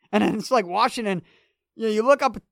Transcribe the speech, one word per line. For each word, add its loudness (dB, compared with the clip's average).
And 2
then 0
it's -10
like 2
Washington, -2
you -6
know, 0
you 0
look 4
up -2